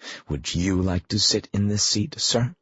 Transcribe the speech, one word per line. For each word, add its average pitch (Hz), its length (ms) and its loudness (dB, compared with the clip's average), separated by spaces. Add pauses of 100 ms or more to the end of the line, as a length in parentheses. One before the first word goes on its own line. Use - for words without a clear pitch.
(300)
Would 71 240 -4
you 92 260 2
like 92 280 0
to 107 120 0
sit - 320 0
in 101 160 2
this 104 140 0
seat, 107 360 0
sir? 123 440 0